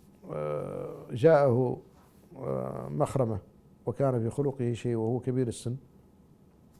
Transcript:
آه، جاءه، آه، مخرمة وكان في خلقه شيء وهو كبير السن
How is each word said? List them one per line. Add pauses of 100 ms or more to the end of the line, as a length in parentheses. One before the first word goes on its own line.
(320)
آه،
جاءه، (600)
آه،
مخرمة (480)
وكان
في
خلقه
شيء
وهو
كبير
السن (1040)